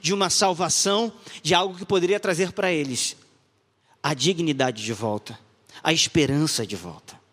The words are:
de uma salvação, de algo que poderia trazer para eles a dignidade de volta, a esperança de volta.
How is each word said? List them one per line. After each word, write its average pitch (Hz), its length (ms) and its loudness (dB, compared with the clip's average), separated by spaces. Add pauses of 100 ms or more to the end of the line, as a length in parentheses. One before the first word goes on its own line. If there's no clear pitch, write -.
de 175 140 0
uma 196 160 0
salvação, 196 800 0 (300)
de 156 120 2
algo 180 220 2
que 185 80 -12
poderia 190 360 2
trazer 185 320 0
para 190 200 -2
eles 139 440 -2 (840)
a 147 140 0
dignidade 135 720 0
de 113 80 -6
volta, 107 440 -4 (460)
a 160 100 2
esperança 147 720 2
de 101 120 -10
volta. 87 420 -16 (140)